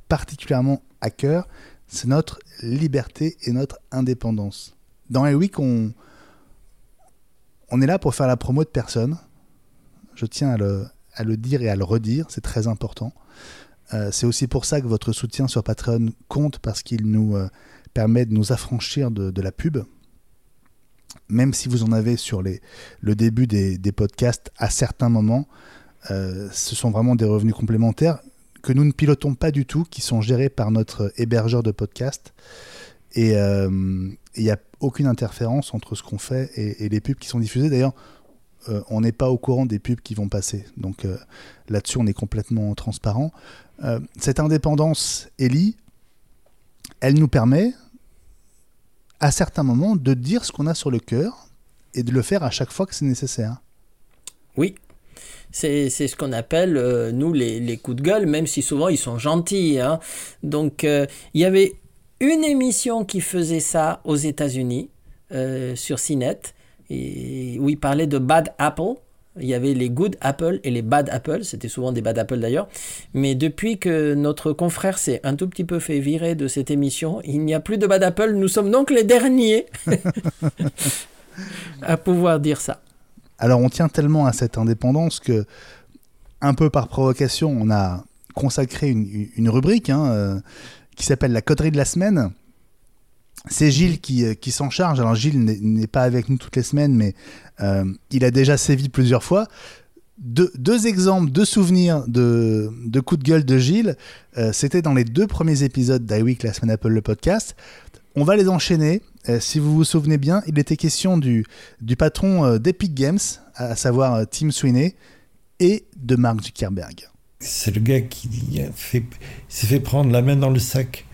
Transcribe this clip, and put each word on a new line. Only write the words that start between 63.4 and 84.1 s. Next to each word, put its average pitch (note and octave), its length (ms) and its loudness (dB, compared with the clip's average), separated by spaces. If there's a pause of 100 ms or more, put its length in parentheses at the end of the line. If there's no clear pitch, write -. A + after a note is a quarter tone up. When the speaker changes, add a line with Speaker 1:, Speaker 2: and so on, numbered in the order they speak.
Speaker 2:
ça D#3+ 440 -2
aux D3+ 120 0
États-Unis, C#3+ 760 -4 (420)
euh, C3 440 -6
sur B2 240 -6
cinet, C#3 400 -2 (500)
et, B2+ 680 -8
où C#3 100 0
il D3 80 -2
parlait D3 300 0
de C#3+ 100 -2
Bad D3+ 400 2
Apple. D#3+ 380 -2 (440)
Il C#3+ 60 -10
y B2+ 80 0
avait C3 200 0
les B2 160 0
Good D#3 320 0
Apple E3 420 -2
et C3 80 -2
les A#2+ 100 -2
Bad C3+ 280 0
Apple, D3+ 340 -4
c'était A#2+ 240 -10
souvent B2+ 240 -4
des A#2 100 -4
Bad A2+ 160 -2
Apple A#2 220 -2
d'ailleurs. B2+ 280 -2 (460)
Mais C3+ 220 0
depuis D#3+ 440 -2
que D#3+ 340 0
notre D3 400 0
confrère F3 440 -2
s'est - 260 -2
un C#3 120 -2
tout F#3 120 -4
petit F3+ 160 -6
peu E3+ 160 -4
fait D3+ 200 -2
virer D#3+ 360 -2
de C#3+ 120 -4
cette C3+ 240 -4
émission, D3 520 -2
il D3 200 -2
n'y D#3 100 0
a D#3 60 0
plus G#3 180 -4
de G3+ 100 2
Bad F#3+ 160 4
Apple, G#3 300 2
nous G3 140 2
sommes G3+ 240 2
donc C4+ 180 4
les A#3+ 140 6
derniers A#3+ 640 4 (220)
<laughs> - 1900 -4
à E3 160 0
pouvoir E3+ 420 2
dire C#3+ 220 0
ça. - 200 -8 (580)
Speaker 1:
Alors A#2+ 200 4
on B2+ 100 4
tient E3 200 2
tellement D3 380 2